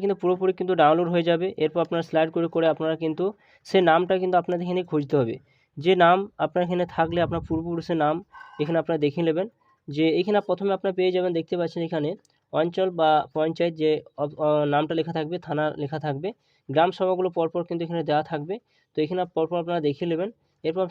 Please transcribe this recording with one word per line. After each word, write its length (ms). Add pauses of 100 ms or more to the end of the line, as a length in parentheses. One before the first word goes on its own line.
কিন্তু 200
পুরোপুরি 300
কিন্তু 220
ডাউনলোড 400
হয়ে 160
যাবে। 160 (100)
এরপর 280
আপনারা 180
স্লাইড 300
করে 220
করে 200
আপনারা 220
কিন্তু 280 (420)
সে 120 (120)
নামটা 320
কিন্তু 180
আপনাদের 260
এখানে 240
খুঁজতে 260
হবে। 180 (420)
যে 160 (120)
নাম 140 (260)
আপনার 200
এখানে 200 (120)
থাকলে 300
আপনার 200
পূর্বপুরুষের 580
নাম 100 (480)
এখানে 200
আপনারা 220
দেখে 180
নেবেন। 240 (420)
যে 160 (140)
এখানে 200 (100)
প্রথমে 280
আপনারা 220
পেয়ে 180
যাবেন, 160
দেখতে 240
পাচ্ছেন 320
এখানে 220 (420)
অঞ্চল 380
বা 200 (240)
পঞ্চায়েত 480
যে 80 (320)
অব-, 220
অ, 40 (260)
নামটা 200
লেখা 180
থাকবে, 260
থানা 260 (180)
লেখা 240
থাকবে, 220 (400)
গ্রাম 300
সভাগুলো 380
পরপর 320
কিন্তু 160
এখানে 180
দেওয়া 280
থাকবে। 240 (420)
তো 80
এখানে 160 (140)
পরপর 280
আপনারা 260
দেখে 180
নেবেন। 240 (340)
এরপর 260